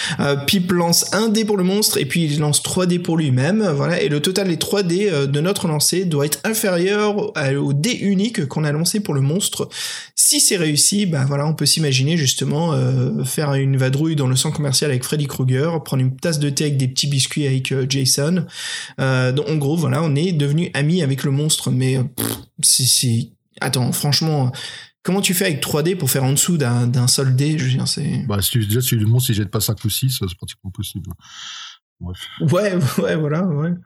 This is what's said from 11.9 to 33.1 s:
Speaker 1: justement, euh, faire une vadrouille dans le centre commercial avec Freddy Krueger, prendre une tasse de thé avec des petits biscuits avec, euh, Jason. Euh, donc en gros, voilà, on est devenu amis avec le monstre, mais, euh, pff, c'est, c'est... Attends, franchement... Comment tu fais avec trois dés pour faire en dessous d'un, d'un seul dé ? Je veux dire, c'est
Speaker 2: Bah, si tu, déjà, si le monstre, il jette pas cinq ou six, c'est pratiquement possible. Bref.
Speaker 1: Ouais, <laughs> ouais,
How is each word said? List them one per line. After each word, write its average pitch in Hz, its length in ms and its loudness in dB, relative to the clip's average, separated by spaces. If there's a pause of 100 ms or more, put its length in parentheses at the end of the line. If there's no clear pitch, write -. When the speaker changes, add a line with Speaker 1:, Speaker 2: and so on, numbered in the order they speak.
Speaker 1:
justement, 143 560 0
euh, 131 540 0
faire 143 280 -2
une 135 220 2
vadrouille 139 400 2
dans 139 120 0
le 127 100 2
centre 156 180 -2
commercial 143 360 0
avec 123 120 -2
Freddy 151 240 -2
Krueger, 135 560 0
prendre 131 180 -2
une 131 140 0
tasse 160 240 -2
de 147 100 0
thé 139 140 -2
avec 143 140 0
des 131 100 2
petits 131 200 -2
biscuits 143 400 0
avec, 131 260 0
euh, 139 160 0
Jason. 139 560 0 (560)
Euh, 127 320 2
donc 147 160 -2
en 156 80 0
gros, 143 180 0
voilà, 147 280 2
on 151 120 2
est 170 160 2
devenu 151 420 0
amis 151 280 2
avec 135 240 0
le 147 60 0
monstre, 147 380 0
mais, 131 280 2
euh, 127 60 0
pff, 113 340 -4 (240)
c'est, - 240 2
c'est... 117 460 2 (280)
Attends, 131 320 0
franchement... 143 600 0 (500)
Comment 185 180 0
tu 196 120 0
fais 185 120 0
avec 170 160 -2
trois 151 220 0
dés 180 120 2
pour 151 140 -2
faire 135 140 0
en 131 80 2
dessous 165 260 2
d'un, 120 300 2
d'un 123 200 2
seul 131 280 2
dé ? 151 220 2
Je 131 80 -2
veux 131 60 0
dire, 127 160 0
c'est - 400 -2
Speaker 2:
Bah, 101 140 0
si - 100 -2
tu, 110 140 0
déjà, 107 160 0
si 127 140 0
le 107 100 0
monstre, 123 260 2
il 110 40 0
jette 101 160 -2
pas 110 80 -2
cinq 101 260 -4
ou 104 40 0
six, 127 300 -2
c'est 90 180 -4
pratiquement - 340 -14
possible. 92 380 -10 (880)
Bref. 90 180 -10 (340)
Speaker 1:
Ouais, 190 240 2
<laughs> 147 280 0
ouais, 185 120 0